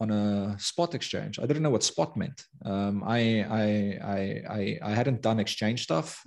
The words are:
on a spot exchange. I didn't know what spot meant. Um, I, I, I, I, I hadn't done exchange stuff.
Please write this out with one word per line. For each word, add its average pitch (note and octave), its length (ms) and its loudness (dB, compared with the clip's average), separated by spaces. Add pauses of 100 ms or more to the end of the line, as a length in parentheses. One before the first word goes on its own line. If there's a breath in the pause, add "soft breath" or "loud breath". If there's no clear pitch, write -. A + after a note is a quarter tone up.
on G#2+ 100 0
a G#2 480 2
spot E3+ 340 -2
exchange. G#2 460 -6
I - 60 -2
didn't D3 180 2
know D3+ 60 4
what - 120 4
spot - 360 0
meant. - 260 -4 (220)
Um, G2+ 420 0
I, A#2 120 2 (240)
I, G#2+ 200 0 (400)
I, G2 160 -2 (380)
I, G#2 260 -2
I G#2 100 -4
hadn't B2 280 2
done A2+ 180 4
exchange A2 440 -2
stuff. - 440 -2